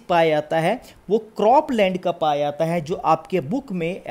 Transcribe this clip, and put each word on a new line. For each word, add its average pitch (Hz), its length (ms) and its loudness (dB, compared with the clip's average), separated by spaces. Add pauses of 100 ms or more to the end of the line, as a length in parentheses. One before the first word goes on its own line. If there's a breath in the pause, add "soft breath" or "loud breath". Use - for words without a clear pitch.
पाया 165 200 4
जाता 151 300 0
है 185 220 0 (280 loud breath)
वो 208 80 4 (200)
क्रॉप 277 340 4
लैंड 190 300 2
का 175 100 -2
पाया 151 280 0
जाता 147 260 -2
है, 170 160 -2
जो 151 140 -6
आपके 160 460 0
बुक 214 300 -6
में 175 400 -6